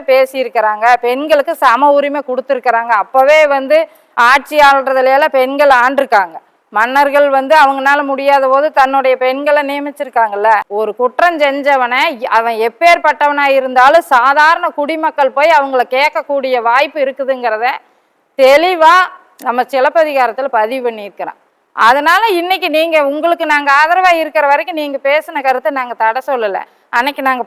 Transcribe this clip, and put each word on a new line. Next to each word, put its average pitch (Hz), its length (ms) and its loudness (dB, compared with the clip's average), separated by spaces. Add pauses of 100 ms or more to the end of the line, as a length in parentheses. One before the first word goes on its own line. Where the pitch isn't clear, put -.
பேசியிருக்கிறாங்க, 240 960 0
பெண்களுக்கு 285 540 -2
சம 269 360 2
உரிமை 285 360 -2
கொடுத்துருக்குறாங்க. 254 600 -2
அப்பவே 269 600 2
வந்து 277 420 0 (240)
ஆட்சி 262 440 2
ஆள்றதுல 269 460 2
எல்லாம் 269 280 2
பெண்கள் 277 380 0
ஆண்டிருக்காங்க. 240 640 0 (340)
மன்னர்கள் 277 600 0
வந்து 269 260 0
அவங்களால 277 480 2
முடியாத 277 440 0
போது 277 240 0
தன்னுடைய 262 460 0
பெண்களை 285 460 0
நியமிச்சிருக்காங்கல்ல. 254 920 -2 (140)
ஒரு 208 280 -6
குற்றம் 311 440 0
செஞ்சவனை 269 840 -2
அவன் 226 300 -2
எப்பேற்பட்டவனா 285 920 0
இருந்தாலும் 269 540 4
சாதாரண 302 680 2
குடிமக்கள் 294 600 -4
போய் 285 180 2
அவங்கள 277 400 2
கேட்கக்கூடிய 269 720 -2
வாய்ப்பு 285 380 0
இருக்குதுங்கிறத 254 720 -4 (640)
தெளிவா 320 560 4 (440)
நம்ம 247 240 -4
சிலப்பதிகாரத்துல 269 840 -2
பதிவு 240 460 -4
பண்ணியிருக்கிறோம். 202 460 -14 (340)
அதனால 294 560 2
இன்னைக்கு 359 420 -2
நீங்க, 311 360 0
உங்களுக்கு 320 400 -2
நாங்க 294 260 -2 (140)
ஆதரவா 359 280 2
இருக்கிற 311 340 -2
வரைக்கும் 320 280 -2
நீங்க 294 280 -6
பேசின 302 400 -4
கருத்தை 262 280 -2
நாங்க 247 220 -8
தடை 226 340 -2
சொல்லல. 233 340 -4 (320)
அன்னைக்கு 277 280 -4
நாங்க 262 260 -2